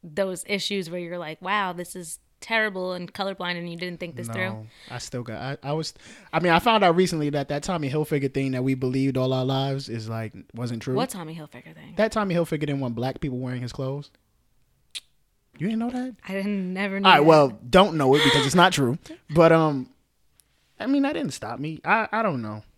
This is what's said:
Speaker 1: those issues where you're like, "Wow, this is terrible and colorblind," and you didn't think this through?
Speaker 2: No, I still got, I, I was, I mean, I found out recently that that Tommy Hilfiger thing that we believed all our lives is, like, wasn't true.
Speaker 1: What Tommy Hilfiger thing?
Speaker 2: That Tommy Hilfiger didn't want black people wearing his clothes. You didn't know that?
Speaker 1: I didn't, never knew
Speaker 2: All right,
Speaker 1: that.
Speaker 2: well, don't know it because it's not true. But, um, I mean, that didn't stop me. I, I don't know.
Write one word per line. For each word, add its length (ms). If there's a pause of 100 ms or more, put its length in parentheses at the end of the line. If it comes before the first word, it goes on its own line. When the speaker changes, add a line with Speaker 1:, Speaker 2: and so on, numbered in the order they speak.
Speaker 1:
those 420
issues 420
where 120
you're 180
like, 240
"Wow, 300
this 240
is 240 (200)
terrible 520
and 200
colorblind," 460
and 100
you 80
didn't 220
think 160
this 140
through? 220
Speaker 2:
No, 160 (220)
I 100
still 260
got, 400
I, 60
I 20
was, 220 (380)
I 60
mean, 140
I 80
found 240
out 100
recently 360
that 180
that 160
Tommy 260
Hilfiger 420
thing 200
that 100
we 120
believed 420
all 160
our 120
lives 440
is, 200
like, 240 (220)
wasn't 260
true. 140
Speaker 1:
What 160
Tommy 240
Hilfiger 400
thing? 220
Speaker 2:
That 160
Tommy 240
Hilfiger 240
didn't 180
want 160
black 260
people 180
wearing 240
his 100
clothes. 400 (1500)
You 100
didn't 120
know 100
that? 240 (140)
Speaker 1:
I 60
didn't, 400
never 260
knew 60
Speaker 2:
All 60
right, 60
Speaker 1:
that. 80
Speaker 2:
well, 320 (100)
don't 280
know 180
it 80
because 240
it's 80
not 180
true. 260 (360)
But, 160
um, 380 (920)
I 80
mean, 160
that 120
didn't 180
stop 260
me. 260
I, 280
I 100
don't 200
know. 200 (140)